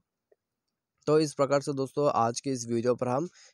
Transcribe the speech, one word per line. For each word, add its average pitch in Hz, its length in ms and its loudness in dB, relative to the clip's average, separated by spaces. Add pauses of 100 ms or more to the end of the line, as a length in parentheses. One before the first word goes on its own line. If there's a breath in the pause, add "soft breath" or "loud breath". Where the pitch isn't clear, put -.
(1080)
तो 151 140 4
इस 151 140 -2
प्रकार 139 260 2
से 147 120 -4
दोस्तों 139 420 -2
आज 117 260 0
के 139 100 -6
इस 120 160 -6
वीडियो 117 280 0
पर 123 140 -4
हम 147 200 -2 (260 loud breath)